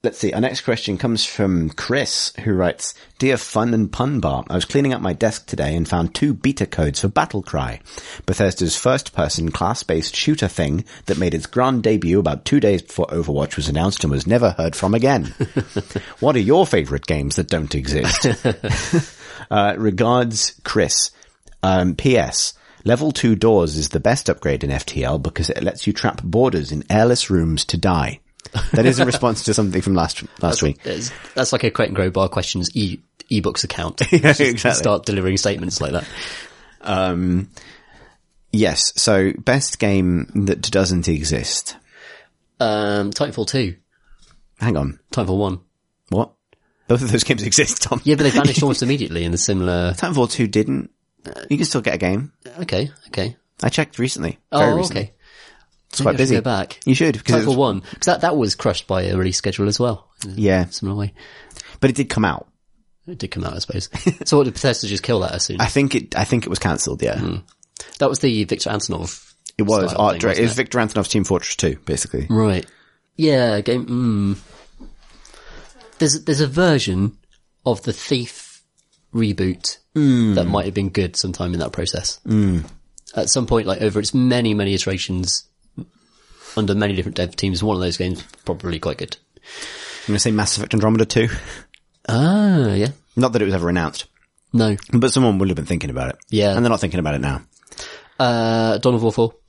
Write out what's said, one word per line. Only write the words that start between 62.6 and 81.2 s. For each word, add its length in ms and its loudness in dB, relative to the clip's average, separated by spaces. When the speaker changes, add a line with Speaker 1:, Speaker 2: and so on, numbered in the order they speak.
Speaker 2:
It 120 -14
did 140 -8
come 120 -6
out, 100 -6
I 40 -8
suppose. 300 -8
Speaker 1:
<laughs> 180 -2
Speaker 2:
So 140 2
what, 60 6
did 100 -2
Bethesda 320 -2
just 160 -4
kill 180 0
that 120 -4
as 120 -4
soon? 160 -6
Speaker 1:
I 60 2
think 280 0
it, 220 -4
I 80 0
think 220 0
it 20 -6
was 120 -4
cancelled, 420 -2
yeah. 160 -2
Speaker 2:
Hmm. 180 -4
That 100 2
was 120 -2
the 240 2
Victor 260 -4
Antonov 640 -8
Speaker 1:
It 60 2
was 260 2
Speaker 2:
style 100 -4
Speaker 1:
art 140 6
Speaker 2:
thing, 60 -6
Speaker 1:
direct. 180 2
Speaker 2:
wasn't 0 -
Speaker 1:
It 40 4
was 100 2
Speaker 2:
it? 40 -4
Speaker 1:
Victor 220 -2
Antonov's 300 0
Team 160 0
Fortress 320 -2
two, 280 -2
basically. 460 -4
Speaker 2:
Right. 340 2
Yeah, 440 2
game, 260 -2
mm. 1000 -2
There's, 260 2
there's 160 0
a 60 4
version 720 2
of 160 0
the 100 -4
Thief 720 -6
reboot 640 -2
Speaker 1:
Mm. 400 4
Speaker 2:
that 100 2
might 200 0
have 80 -6
been 160 0
good 260 -2
sometime 360 -4